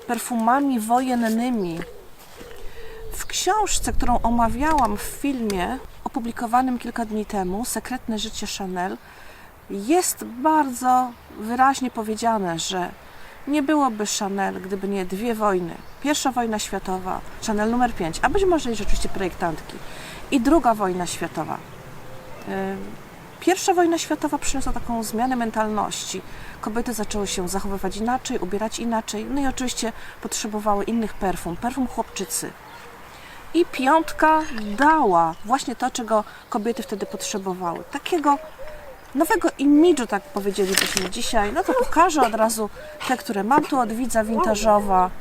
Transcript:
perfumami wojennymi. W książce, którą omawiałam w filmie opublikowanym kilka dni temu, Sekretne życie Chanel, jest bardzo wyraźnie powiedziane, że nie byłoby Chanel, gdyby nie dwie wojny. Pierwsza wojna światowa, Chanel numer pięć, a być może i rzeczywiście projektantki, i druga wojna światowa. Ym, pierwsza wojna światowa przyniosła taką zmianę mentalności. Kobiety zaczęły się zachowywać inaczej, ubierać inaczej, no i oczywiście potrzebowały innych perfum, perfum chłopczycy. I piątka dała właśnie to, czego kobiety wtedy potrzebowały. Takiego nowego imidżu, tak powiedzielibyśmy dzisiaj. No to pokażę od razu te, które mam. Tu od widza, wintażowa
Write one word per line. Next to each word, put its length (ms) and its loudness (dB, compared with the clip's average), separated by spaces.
perfumami 720 2
wojennymi. 1000 0
W 140 -6
książce, 680 0
którą 300 4
omawiałam 760 2
w 60 -6
filmie 760 -2
opublikowanym 760 0
kilka 260 -4
dni 220 -4
temu, 380 -2
Sekretne 540 -4
życie 280 -6
Chanel, 400 -4
jest 540 0
bardzo 880 2
wyraźnie 520 2
powiedziane, 680 0
że 320 -4
nie 140 2
byłoby 420 2
Chanel, 420 -2
gdyby 280 -4
nie 160 0
dwie 300 -2
wojny. 400 0
Pierwsza 300 0
wojna 260 0
światowa, 640 -4
Chanel 240 2
numer 240 2
pięć, 280 -4
a 60 6
być 160 4
może 280 2
i 40 -2
rzeczywiście 320 6
projektantki, 680 -4
i 100 4
druga 340 6
wojna 320 0
światowa. 520 -4
Ym, 300 -4
pierwsza 340 4
wojna 240 4
światowa 400 -2
przyniosła 340 0
taką 300 -2
zmianę 340 0
mentalności. 840 -2
Kobiety 320 -4
zaczęły 340 -4
się 220 -2
zachowywać 480 -4
inaczej, 420 -2
ubierać 400 -4
inaczej, 460 -2
no 160 -2
i 60 2
oczywiście 460 -2
potrzebowały 600 0
innych 300 0
perfum, 420 -2
perfum 300 -2
chłopczycy. 640 -6
I 100 4
piątka 800 2
dała 580 6
właśnie 320 -2
to, 140 -2
czego 340 0
kobiety 320 -2
wtedy 240 -6
potrzebowały. 840 -4
Takiego 480 0
nowego 340 2
imidżu, 480 6
tak 160 -2
powiedzielibyśmy 880 0
dzisiaj. 420 0
No 120 0
to 80 0
pokażę 500 6
od 120 4
razu 360 0
te, 80 2
które 280 -2
mam. 200 4
Tu 160 0
od 120 0
widza, 320 0
wintażowa 840 4